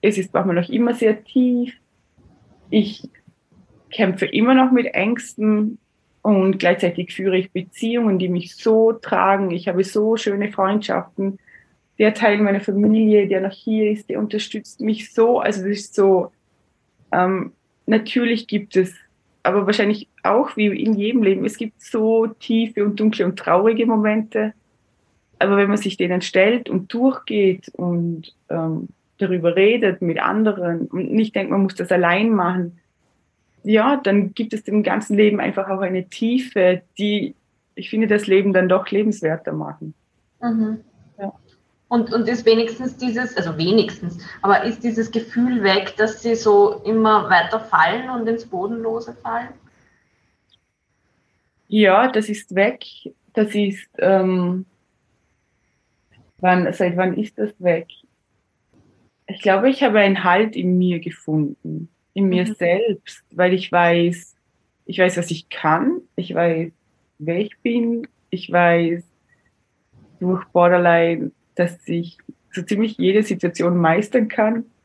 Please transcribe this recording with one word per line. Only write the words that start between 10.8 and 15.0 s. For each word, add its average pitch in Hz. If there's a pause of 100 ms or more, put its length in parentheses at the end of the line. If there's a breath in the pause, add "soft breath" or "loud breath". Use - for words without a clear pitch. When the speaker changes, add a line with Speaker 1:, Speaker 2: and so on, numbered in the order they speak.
Speaker 1:
Der 214
Teil 208
meiner 202
Familie, 208
der 190
noch 196
hier 220
ist, 214
der 190
unterstützt 214
mich 214